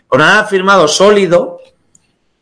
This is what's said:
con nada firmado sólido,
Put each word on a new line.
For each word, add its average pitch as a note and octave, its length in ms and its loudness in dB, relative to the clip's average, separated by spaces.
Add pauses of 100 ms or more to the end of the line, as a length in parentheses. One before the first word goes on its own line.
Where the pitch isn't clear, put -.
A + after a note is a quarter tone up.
con C3 120 0
nada F#3 260 2
firmado F#3+ 420 0
sólido, F#3+ 760 0 (800)